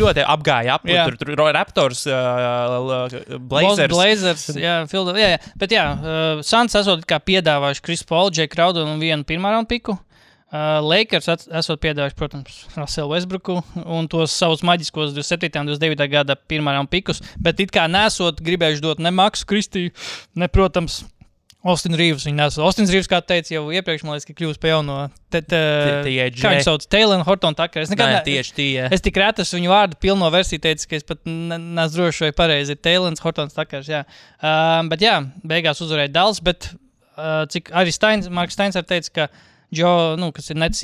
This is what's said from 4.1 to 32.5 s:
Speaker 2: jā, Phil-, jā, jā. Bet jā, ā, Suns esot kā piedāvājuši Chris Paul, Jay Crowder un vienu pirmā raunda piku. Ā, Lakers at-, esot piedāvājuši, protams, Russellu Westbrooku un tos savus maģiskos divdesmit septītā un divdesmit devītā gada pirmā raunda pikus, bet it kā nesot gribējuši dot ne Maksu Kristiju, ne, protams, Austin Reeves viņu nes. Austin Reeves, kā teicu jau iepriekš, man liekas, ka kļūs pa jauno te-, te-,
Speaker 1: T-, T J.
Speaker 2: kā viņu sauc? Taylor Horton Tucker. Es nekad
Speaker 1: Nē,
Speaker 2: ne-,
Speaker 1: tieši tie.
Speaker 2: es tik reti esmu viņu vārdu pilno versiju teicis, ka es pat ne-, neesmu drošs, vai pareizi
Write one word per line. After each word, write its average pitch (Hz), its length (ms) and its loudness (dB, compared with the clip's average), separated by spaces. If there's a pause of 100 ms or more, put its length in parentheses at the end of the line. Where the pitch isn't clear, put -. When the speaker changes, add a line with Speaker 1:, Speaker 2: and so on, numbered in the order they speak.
Speaker 2:
jā, 165 320 -2
Phil-, 185 240 -2
jā, 208 240 4
jā. - 20 -8 (200)
Bet 196 120 -2
jā, 202 220 2
ā, 160 500 -2
Suns 233 320 2
esot 190 300 2
kā 156 160 0
piedāvājuši 151 640 2
Chris 165 180 -6
Paul, 180 280 2
Jay 156 180 -2
Crowder 170 380 0
un 151 120 -4
vienu 156 260 -2
pirmā 185 280 -2
raunda 226 160 -2
piku. 233 300 -4 (540)
Ā, 151 280 0
Lakers 170 480 0
at-, 170 240 -4
esot 160 300 -4
piedāvājuši, 147 340 -4
protams, - 460 -10 (140)
Russellu 147 360 -6
Westbrooku 180 460 -4 (260)
un 165 240 -4
tos 160 240 -2
savus 165 300 0
maģiskos 160 500 0
divdesmit 147 220 -4 (180)
septītā 151 80 -4
un 147 80 -4
divdesmit 147 300 -2
devītā 143 120 0
gada 143 260 2
pirmā 151 360 -2
raunda 139 160 -2
pikus, - 320 -2 (160)
bet 170 240 0
it 196 120 0
kā 175 180 4
nesot 185 500 0
gribējuši 160 400 0
dot 156 200 -2
ne 165 100 0
Maksu 185 340 2
Kristiju, 190 460 -2 (460)
ne, 170 120 0
protams, 180 540 2 (640)
Austin 170 320 0
Reeves 156 300 2
viņu 147 100 -2
nes. 147 240 0
Austin 190 240 4
Reeves, 185 240 2
kā 180 100 2
teicu 170 360 -2
jau 151 60 -2 (120)
iepriekš, 170 320 -4
man 151 80 -6
liekas, 147 140 -10
ka 151 100 -20
kļūs 156 240 -4
pa 160 80 2
jauno 147 260 0 (300)
te-, 170 160 -2
te-, 165 160 0
Speaker 1:
T-, 147 460 2
T 135 100 -2
J. 127 140 0 (100)
Speaker 2:
kā 190 160 4
viņu 139 140 4
sauc? 151 180 0
Taylor 196 400 4
Horton 185 320 2
Tucker. 165 240 -2
Es 156 80 -6
nekad - 220 2
Speaker 1:
Nē, 180 80 4
Speaker 2:
ne-, 156 60 -8
Speaker 1:
tieši 139 280 -2
tie. 135 400 -2
Speaker 2:
es 185 80 0
tik 196 160 0
reti 196 240 2
esmu 175 160 -4
viņu 175 140 2
vārdu 196 260 4
pilno 185 320 2
versiju 170 320 0
teicis, 160 240 0
ka 160 100 -6
es 147 120 -8
pat 160 160 -8
ne-, 165 340 -6
neesmu 165 400 -2
drošs, 170 240 0
vai 151 100 2
pareizi 147 440 0